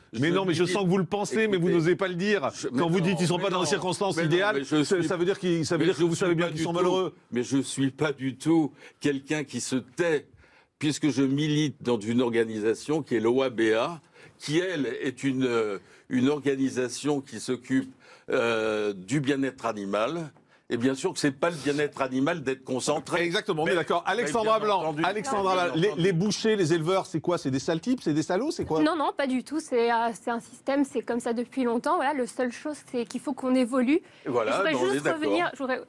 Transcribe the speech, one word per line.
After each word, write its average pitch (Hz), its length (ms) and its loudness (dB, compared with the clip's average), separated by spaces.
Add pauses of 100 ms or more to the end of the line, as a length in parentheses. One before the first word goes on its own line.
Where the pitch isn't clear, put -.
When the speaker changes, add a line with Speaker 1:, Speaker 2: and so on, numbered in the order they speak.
(200)
Speaker 1:
Mais 151 80 2
Speaker 2:
je 175 60 2
Speaker 1:
non, 190 100 0
mais 185 80 0
je 160 120 2
Speaker 2:
milite. 175 120 0
Speaker 1:
sens 202 80 0
que 175 60 2
vous 196 80 4
le 185 80 0
pensez, 208 420 0
mais 196 80 2
vous 175 120 2
Speaker 2:
Écoutez, 175 40 2
Speaker 1:
n'osez 170 240 4
pas 190 120 0
le 180 80 -6
dire. 180 380 0
Speaker 2:
je, - 140 -6
Speaker 1:
Quand 123 60 -6
Speaker 2:
mais 131 80 2 (100)
Speaker 1:
vous 190 80 2
dites 180 120 2
Speaker 2:
non, 170 40 0
Speaker 1:
qu'ils 175 120 0
sont 175 100 0
pas 185 60 -4
Speaker 2:
mais 196 60 0
Speaker 1:
dans 180 100 0
des 185 40 0
Speaker 2:
non. - 60 0
Speaker 1:
circonstances 185 480 0
Speaker 2:
Mais 170 60 2
non, 160 40 2
Speaker 1:
idéales, 180 280 2
Speaker 2:
mais 139 80 -2
je 151 180 2
Speaker 1:
ça, 185 160 2
Speaker 2:
suis, 160 100 2
Speaker 1:
ça 185 80 0
veut 170 80 0
dire 185 140 0
qu'ils, 170 260 0
ça 170 120 0
veut - 20 2
Speaker 2:
mais 151 80 4
Speaker 1:
dire 185 80 4
que 156 80 -2
Speaker 2:
je 170 40 6
Speaker 1:
vous 165 80 2
savez 175 180 2
Speaker 2:
suis 165 40 2
Speaker 1:
bien 170 120 2
Speaker 2:
pas - 20 -8
Speaker 1:
qu'ils 156 80 -6
Speaker 2:
du 160 60 -2
Speaker 1:
sont 170 80 -2
Speaker 2:
tout, 170 40 0
Speaker 1:
malheureux. 180 380 2 (180)
Speaker 2:
mais 120 100 0
je 117 200 -2
suis 135 280 -2
pas 147 220 -2
du 131 240 -6
tout 160 360 2 (280)
quelqu'un 143 440 -2
qui 120 180 -6
se - 140 -2
tait, 160 500 0 (520)
puisque 151 300 0
je 131 140 2
milite 147 600 2
dans 120 160 0
une 117 220 0
organisation 113 840 0
qui 120 140 -2
est 110 40 2
l'O 120 200 2
A 131 80 2
B 113 120 -4 (140)
A, 143 280 -2 (340)
qui, 147 220 -2
elle, 175 280 0
est 127 380 -4
une, 131 220 0
euh, 110 320 0 (320)
une 127 180 2
organisation 135 920 0
qui 110 180 -12
s'occupe, 131 500 -2 (400)
euh, 110 600 0
du 98 280 -4
bien-être 135 440 -2
animal. 113 680 -2 (400)
Et 120 60 -2
bien 131 180 2
sûr 180 200 -4
que - 40 -12
c'est 190 140 2
pas - 160 -2
le 170 80 -4
bien-être 143 460 -2
animal 135 400 0
d'être 131 200 -4
concentré. 147 600 -2
Speaker 1:
Exactement, 175 400 -2
on 160 40 0
est 165 40 0
Speaker 2:
Mais, 180 60 2
Speaker 1:
d'accord. 170 300 0
Speaker 2:
mais 185 60 2
Speaker 1:
Alexandra 220 460 2
Speaker 2:
bien 214 80 -4
Speaker 1:
Blanc, 202 160 2
Speaker 2:
entendu. 156 200 -2
Speaker 1:
Alexandra 196 520 0
Speaker 2:
Bien 180 100 2
Speaker 1:
Blanc, 170 160 -2
les, 202 80 4
Speaker 2:
entendu. 175 140 -2
Speaker 1:
les 190 100 4
bouchers, 208 440 2
les 170 180 2
éleveurs, 175 320 0
c'est 160 140 -4
quoi ? 175 180 0
C'est 139 120 -4
des 135 80 0
sales 165 220 -2
types, 254 220 -2
c'est 165 100 0
des 151 100 0
salauds, 214 280 -2
c'est - 160 -6
quoi ? 156 160 0
Speaker 3:
Non, 311 120 4
non, 311 220 0
pas 285 100 -2
du 254 180 -2
tout. 302 160 -6
C'est, 233 300 0
euh, 233 40 2 (180)
c'est - 180 -8
un 233 100 -4
système, - 440 -2
c'est 254 160 -4
comme 240 200 -2
ça 233 120 -2
depuis 240 320 -2
longtemps. 247 320 0
Voilà, 294 160 0
la 254 140 -2
seule 254 260 -4
chose, 302 240 -10 (160)
c'est 240 140 -4
qu'il - 160 -8
faut 294 100 -4
qu'on 254 220 -2
évolue. 254 460 2 (260)
Speaker 2:
Et - 20 -6
voilà, 117 220 0
Speaker 3:
Et - 20 2
je 147 60 2
voudrais - 160 2
Speaker 2:
ben, 262 40 0
on 123 60 2
est 127 80 2
Speaker 3:
juste 302 140 -2
Speaker 2:
d'accord. 320 160 0
Speaker 3:
revenir, 311 320 0
je - 40 -16
voudrais, 254 300 -4